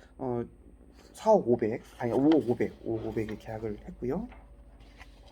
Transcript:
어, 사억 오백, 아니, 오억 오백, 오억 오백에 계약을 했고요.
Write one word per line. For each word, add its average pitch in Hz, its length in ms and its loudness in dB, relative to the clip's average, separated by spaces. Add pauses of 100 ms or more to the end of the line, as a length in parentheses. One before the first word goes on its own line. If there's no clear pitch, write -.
(180)
어, 120 260 -4 (680)
사억 208 360 4
오백, 117 360 2 (140)
아니, 120 140 -2
오억 135 380 4
오백, 117 340 -2
오억 110 240 -6
오백에 110 300 -4
계약을 110 420 -10
했고요. 143 480 -6 (1040)